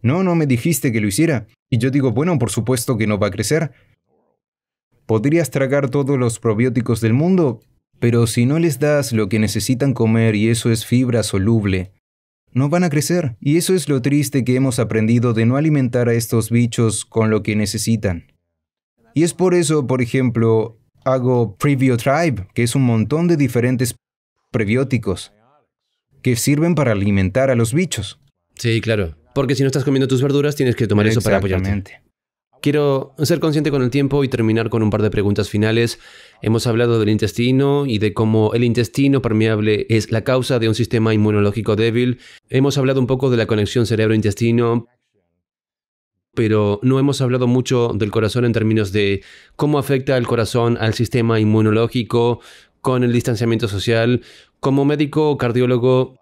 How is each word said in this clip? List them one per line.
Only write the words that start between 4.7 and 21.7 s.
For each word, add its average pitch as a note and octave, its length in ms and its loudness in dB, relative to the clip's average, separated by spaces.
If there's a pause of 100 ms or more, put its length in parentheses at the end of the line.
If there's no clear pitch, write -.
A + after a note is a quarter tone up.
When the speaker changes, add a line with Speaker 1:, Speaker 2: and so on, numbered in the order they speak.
Speaker 1:
Podrías C#3+ 420 0
tragar C3+ 400 0
todos C#3 300 -2
los A#2+ 180 -2
probióticos A#2 640 0
del A2 120 2
mundo, D3+ 480 2 (380)
pero A#2 280 2
si A#2+ 180 0
no D3 140 0
les E3 180 0
das C#3+ 340 0
lo A2 160 0
que G#2+ 120 0
necesitan A#2 560 0
comer A2+ 400 2
y G#2+ 140 2
eso A#2 220 0
es A2+ 140 -2
fibra A#2+ 380 0
soluble, G2 680 0 (600)
no C3 140 0
van F3 160 2
a F3 60 0
crecer. D3+ 500 -2
Y C#3+ 160 0
eso F3 180 0
es F3+ 140 -2
lo C#3 140 0
triste C3+ 420 0
que B2+ 120 0
hemos C3 240 0
aprendido A2+ 540 2
de A2+ 120 2
no B2 100 2
alimentar C3 540 0
a A#2+ 40 2
estos A2+ 360 -2
bichos A#2 560 0
con A2 240 0
lo G#2+ 140 0
que G#2+ 120 -2
necesitan. G#2+ 760 -2 (800)
Y D3+ 100 2
es F3 100 0
por F3+ 200 0
eso, D3+ 340 0
por B2+ 140 -2
ejemplo, A#2 760 0 (280)
hago B2 500 0
Previo C3 400 0